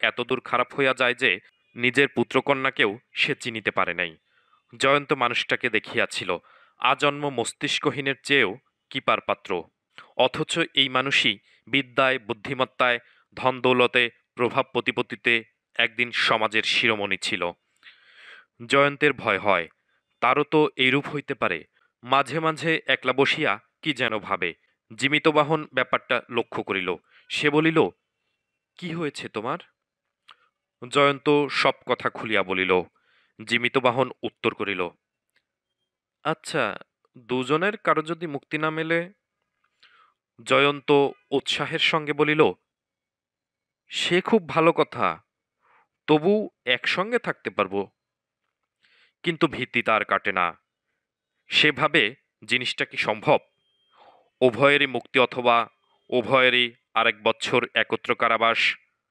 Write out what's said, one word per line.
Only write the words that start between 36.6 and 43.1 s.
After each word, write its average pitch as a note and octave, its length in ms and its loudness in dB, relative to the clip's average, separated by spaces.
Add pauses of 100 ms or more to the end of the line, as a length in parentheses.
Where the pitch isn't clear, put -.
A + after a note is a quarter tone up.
দুজনের B2+ 600 -2
কারো D#3 240 0
যদি E3 260 -8
মুক্তি C#3+ 300 -8
না D#3 120 -2
মেলে?" E3 440 -4 (1300)
জয়ন্ত C#3 480 0 (400)
উৎসাহের C#3+ 480 -4
সঙ্গে D3+ 340 0
বলিল, D3+ 380 4 (1400)